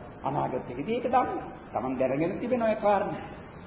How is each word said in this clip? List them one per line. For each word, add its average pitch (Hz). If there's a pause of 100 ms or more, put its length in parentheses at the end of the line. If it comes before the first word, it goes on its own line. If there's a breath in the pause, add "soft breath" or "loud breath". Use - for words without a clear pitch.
(200)
අනාගතයේදී 135
ඒක -
දන්නවා. 247 (440)
තමන් 123
දැනගෙන 139
තිබෙන 233
ඔය 220
කාරණා. 196 (420)